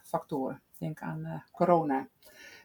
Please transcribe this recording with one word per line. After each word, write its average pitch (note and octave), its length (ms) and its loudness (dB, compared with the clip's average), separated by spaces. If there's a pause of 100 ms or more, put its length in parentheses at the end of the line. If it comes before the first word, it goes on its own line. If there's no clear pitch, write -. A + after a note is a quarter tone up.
factoren. - 580 -6 (160)
Denk D#3+ 240 -8
aan, D#3+ 240 -8
eh, D#3+ 140 -8 (120)
corona. D#3 560 4 (580)